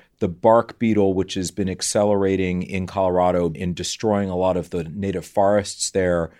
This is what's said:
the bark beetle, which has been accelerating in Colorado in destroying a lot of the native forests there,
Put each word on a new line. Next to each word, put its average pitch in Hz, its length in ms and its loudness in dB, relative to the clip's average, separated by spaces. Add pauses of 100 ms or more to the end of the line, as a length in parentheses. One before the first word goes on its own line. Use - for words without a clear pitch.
(200)
the 101 80 0
bark 113 500 2
beetle, 104 340 2
which 92 220 -2
has 90 160 -4
been 95 180 -4
accelerating 95 920 0
in 95 240 -6
Colorado 90 640 2
in 90 240 -4
destroying 101 560 -2
a 90 60 -4
lot 92 200 0
of 85 140 -6
the 87 140 -4
native 92 420 -6
forests 101 640 0
there, 87 500 0